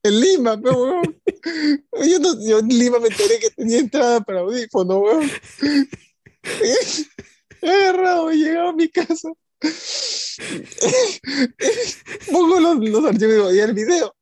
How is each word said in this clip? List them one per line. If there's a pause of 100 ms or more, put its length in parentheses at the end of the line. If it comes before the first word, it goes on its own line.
En
Lima,
pe,
huevón. (840)
Yo
no,
yo
en
Lima
me
enteré
que
tenía
entrada
para
audífono,
huevón. (2250)
He
agarrado,
he
llegado
a
mi
casa. (3000)
Pongo
los,
los
archivos
y
digo,
"¿Y
el
video?".